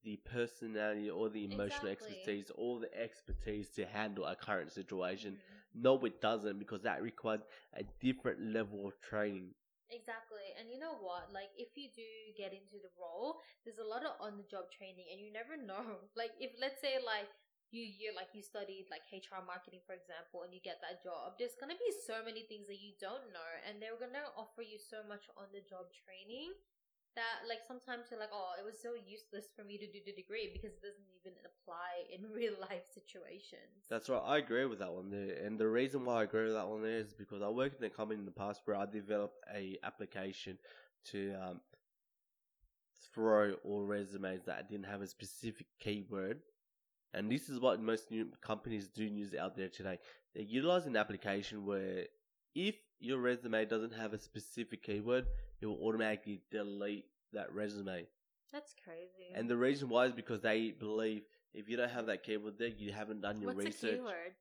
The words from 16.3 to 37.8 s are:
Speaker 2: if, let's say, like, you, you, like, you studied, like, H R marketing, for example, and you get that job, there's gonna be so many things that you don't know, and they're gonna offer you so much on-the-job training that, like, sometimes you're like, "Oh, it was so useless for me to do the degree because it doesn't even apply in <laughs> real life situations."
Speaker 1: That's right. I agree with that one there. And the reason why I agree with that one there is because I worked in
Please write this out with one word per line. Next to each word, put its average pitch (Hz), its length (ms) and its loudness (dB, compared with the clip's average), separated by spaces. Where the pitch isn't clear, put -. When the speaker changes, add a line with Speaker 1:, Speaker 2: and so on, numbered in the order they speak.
Speaker 2:
if, 262 220 -6
let's 269 200 -2
say, 269 200 2
like, 214 280 0
you, 233 160 -8
you, 208 320 -6
like, 185 160 -10
you 208 80 -12
studied, 196 480 -8
like, - 240 -10
H 190 160 -12
R 185 160 -8
marketing, 180 400 -10
for 190 80 -10
example, 175 480 -10
and 180 120 -10
you 185 120 -16
get 170 160 -6
that 175 240 -8
job, 165 320 -6
there's 240 240 -4
gonna 302 160 -6
be 453 160 2
so 220 160 -4
many 226 240 -8
things 208 160 -12
that 202 160 -12
you 202 160 -16
don't 233 320 -6
know, 170 200 -8
and 208 80 -8
they're 220 240 -6
gonna 254 320 -6
offer 220 320 -10
you 214 160 -14
so 214 240 -10
much 208 320 -12
on-the-job 196 560 -12
training 240 640 -12
that, 226 320 0
like, 226 180 -2
sometimes 240 420 -8
you're 226 100 -10
like, 214 140 -6
"Oh, 185 240 -2
it 202 80 -6
was 214 160 -10
so 240 140 -6
useless 208 600 -10
for 214 100 -14
me 202 120 -8
to 202 140 -8
do 202 140 -12
the 202 80 -10
degree 208 400 -6
because 220 240 -8
it - 40 -20
doesn't 202 280 -14
even 185 140 -14
apply 175 640 -6
in 185 220 -8
<laughs> 214 80 -4
real 226 220 2
life 185 280 -6
situations." - 1000 -18
Speaker 1:
That's 113 200 -2
right. 127 160 4
I 139 120 6
agree 127 280 4
with 113 140 -2
that 92 140 -2
one 92 200 -6
there. 98 220 -2
And 107 140 -2
the 110 100 8
reason 131 360 4
why 120 160 6
I - 20 8
agree 110 220 4
with 110 120 4
that 98 120 2
one 107 120 -2
there 113 160 2
is 104 160 -2
because 104 280 -6
I 101 80 2
worked 135 280 4
in 123 80 -2